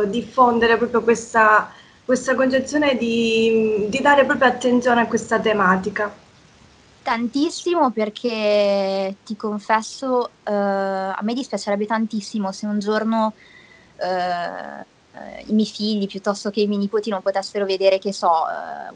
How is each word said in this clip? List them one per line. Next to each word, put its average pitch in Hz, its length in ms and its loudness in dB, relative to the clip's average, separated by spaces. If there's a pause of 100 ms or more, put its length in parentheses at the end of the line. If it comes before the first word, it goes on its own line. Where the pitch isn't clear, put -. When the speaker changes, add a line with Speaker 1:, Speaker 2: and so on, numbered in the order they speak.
Speaker 1:
eh, 202 60 0
diffondere 233 720 2
proprio 220 240 0
questa, 220 680 4 (340)
questa 254 300 0
concezione 262 600 2
di, 226 920 2
di 262 120 -2
dare 285 240 6
proprio 262 240 2
attenzione 240 540 2
a 226 40 2
questa 226 340 -2
tematica. 202 800 0 (800)
Speaker 2:
Tantissimo, 277 920 0
perché 202 1300 0
ti 214 140 -10
confesso, 220 1040 -2
eh, - 100 -6
a 196 680 -2
me 220 120 -2
dispiacerebbe 214 500 -4
tantissimo 220 680 -4
se 196 160 -10
un 208 120 -2
giorno, 220 560 0 (640)
eh, 175 880 -6 (260)
eh, - 340 -16
i 208 60 -4
miei 214 140 2
figli 208 400 -4
piuttosto 202 420 -6
che 208 140 -2
i 208 40 2
miei 202 140 -2
nipoti 208 300 -2
non 190 100 -4
potessero 196 460 -4
vedere, 190 320 2
che 196 160 -4
so, 165 340 2
eh, - 480 -10